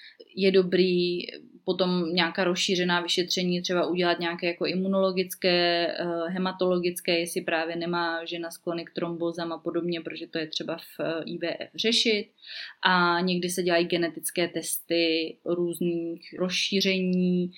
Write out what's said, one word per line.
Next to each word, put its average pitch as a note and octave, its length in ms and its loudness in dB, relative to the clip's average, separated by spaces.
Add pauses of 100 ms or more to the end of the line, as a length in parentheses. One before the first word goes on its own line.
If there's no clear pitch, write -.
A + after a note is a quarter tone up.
(360)
Je F#3+ 160 4
dobrý F3+ 680 4 (460)
potom F3+ 480 0
nějaká F3 300 2
rozšířená F3+ 580 0
vyšetření, F3+ 600 0
třeba F3 260 0
udělat F3 320 2
nějaké F3 280 -2
jako E3+ 180 -2
imunologické, F3+ 1200 2
eh, - 180 -4 (220)
hematologické, F3+ 920 0
jestli E3+ 220 -4
právě E3 340 -2
nemá E3+ 500 -2
žena E3+ 260 -8
sklony E3+ 340 -6
k - 80 -20
trombózám E3+ 580 -4
a D#3+ 60 -6
podobně, E3+ 440 -4
protože D#3+ 260 -10
to - 100 -8
je D#3 100 -4
třeba D#3 300 -6
v, - 220 -14
eh, D#3 260 -4
I F3 120 -6
V E3+ 220 -4
F - 160 -10
řešit. G#3+ 540 0 (540)
A F3 380 4
někdy F3+ 280 2
se F3+ 140 0
dělají F3 220 4
genetické E3+ 600 0
testy E3 1000 -2
různých E3+ 920 -2
rozšíření F3+ 1200 2